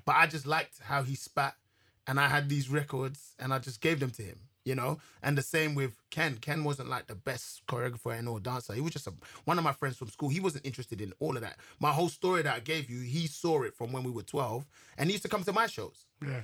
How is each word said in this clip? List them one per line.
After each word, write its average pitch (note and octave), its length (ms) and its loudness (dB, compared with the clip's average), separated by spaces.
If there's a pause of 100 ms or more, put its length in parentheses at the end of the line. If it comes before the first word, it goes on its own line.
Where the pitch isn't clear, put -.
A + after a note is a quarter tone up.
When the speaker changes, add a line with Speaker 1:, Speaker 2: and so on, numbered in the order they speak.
Speaker 1:
But D3 100 6
I E3 120 10
just D3+ 180 -4
liked D3+ 340 -2
how C3+ 240 0
he C3 120 -4
spat, - 420 -2 (500)
and C3+ 120 2
I C#3+ 80 8
had C#3+ 200 4
these C#3 220 0
records, C#3 680 -2
and C3 140 -2
I C3 60 2
just A#2+ 220 -10
gave D#3 180 4
them C3 120 0
to A2 100 -10
him, F2 180 -12 (240)
you C3 120 0
know? D#3 240 0 (220)
And C#3+ 160 2
the C#3 40 2
same D#3 340 2
with C3+ 180 0 (160)
Ken. D#3 280 0
Ken D3 260 -2
wasn't, C3+ 260 -2
like, B2+ 180 -4
the A2 80 -12
best - 520 -6
choreographer A#2+ 500 -2
and A#2 120 -4
or A2+ 100 -4
dancer. A#2+ 340 -4
He A#2 80 -2
was E3 120 -2
just - 140 -8
a, F#2+ 60 -10 (320)
one F3 120 4
of E3+ 60 2
my D3 100 4
friends C3 240 -2
from A#2 120 -8
school. D3 200 -2
He D3+ 120 0
wasn't E3+ 240 0
interested A#2 360 -8
in G2 180 -6
all D3+ 160 0
of A#2 60 -4
that. - 160 -8 (220)
My D3 120 6
whole E3 180 6
story F#3 340 2
that C3+ 120 2
I B2 40 -4
gave C#3 300 -4
you, B2 100 -6
he C#3 280 0
saw D3+ 360 2
it G#2+ 120 -4
from A#2+ 180 -4
when B2+ 100 -2
we B2+ 80 -2
were A2+ 120 -4
twelve, B2+ 420 -2 (320)
and D3 120 2
he G3 40 4
used G#3 100 -4
to F#3+ 60 -2
come G3+ 160 0
to G3 80 2
my A3+ 140 4
shows. - 380 -8 (160)
Speaker 2:
Yeah. C3+ 220 -4